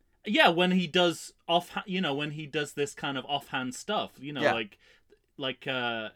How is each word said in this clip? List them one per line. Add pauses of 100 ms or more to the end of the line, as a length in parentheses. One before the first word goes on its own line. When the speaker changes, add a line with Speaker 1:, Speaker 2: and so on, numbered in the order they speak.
(260)
Speaker 1:
Yeah,
when
he
does (140)
off, (100)
you
know,
when
he
does
this
kind
of
offhand
stuff,
you
know,
Speaker 2:
Yeah.
Speaker 1:
like, (600)
like,
uh,